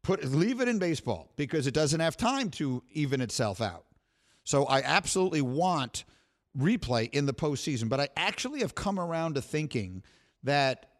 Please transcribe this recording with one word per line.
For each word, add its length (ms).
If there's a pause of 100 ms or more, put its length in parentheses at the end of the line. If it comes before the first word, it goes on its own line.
Put, 240
leave 340
it 80
in 100
baseball 600
because 300
it 60
doesn't 280
have 160
time 340
to 400
even 300
itself 400
out. 240 (580)
So 220
I 160
absolutely 600
want 640 (520)
replay 560
in 140
the 80
postseason, 560
but 100
I 160
actually 440
have 160
come 240
around 360
to 60
thinking 640 (400)
that 420 (140)